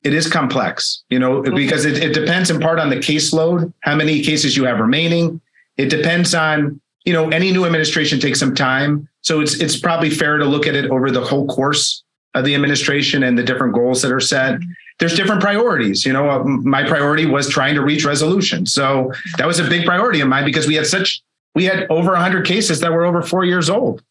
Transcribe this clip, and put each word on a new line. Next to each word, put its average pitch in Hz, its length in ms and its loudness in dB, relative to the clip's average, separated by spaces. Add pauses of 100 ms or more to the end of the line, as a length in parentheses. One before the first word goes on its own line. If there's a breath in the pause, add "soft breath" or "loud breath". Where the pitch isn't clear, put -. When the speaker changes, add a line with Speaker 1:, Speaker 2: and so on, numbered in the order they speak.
Speaker 1:
it 147 120 -2
is 165 120 0
complex, - 800 -2
you 127 100 0
know, 131 240 2
Speaker 2:
Mm-hmm. 135 120 0
Speaker 1:
because 139 300 0
it, 151 180 0
it 151 100 0
depends 165 380 0
in 160 80 0
part 160 220 2
on 147 100 0
the 131 60 0
caseload, 160 840 0
how 147 140 -2
many 151 280 0
cases 143 340 0
you 135 80 2
have 120 160 0
remaining. 165 600 0 (360 soft breath)
It 135 120 0
depends 165 460 0
on, 151 440 0 (280)
you 180 80 2
know, 156 160 0
any 175 220 2
new 185 120 2
administration 156 560 0
takes 127 180 0
some 135 160 0
time. 143 540 0 (140)
So 156 180 0
it's, 151 200 -2
it's 156 180 0
probably 165 320 0
fair 151 260 0
to 147 80 0
look 147 220 0
at 143 80 0
it 135 160 -2
over 131 200 0
the 123 140 0
whole 139 220 0
course 139 560 -2 (320)
of 131 100 0
the 143 100 0
administration 143 680 0
and 123 160 2
the 123 40 0
different 123 300 0
goals 123 300 0
that 131 100 0
are 131 80 0
set. 131 360 0
Speaker 2:
Mm-hmm. 175 140 -8 (280 loud breath)
Speaker 1:
There's 170 180 0
different 196 240 0
priorities. 202 640 0
You 135 80 0
know, 139 160 0
uh, 135 120 0
m-, 135 280 0
my 139 180 2
priority 151 380 0
was 139 240 0
trying 143 280 0
to 135 40 0
reach 147 240 0
resolution. 156 640 0
So 135 440 0 (280 loud breath)
that 131 80 0
was 170 120 0
a 175 60 0
big 170 220 0
priority 185 340 2
of 135 80 2
mine 135 160 2
because 143 220 0
we 151 80 2
had 156 120 0
such, 190 360 -2 (320)
we 175 100 2
had 185 240 0
over 170 240 2
a 175 80 2
hundred 185 260 0
cases 180 340 0
that 170 120 0
were 165 120 2
over 175 180 0
four 175 240 -2
years 175 240 0
old. 196 400 -2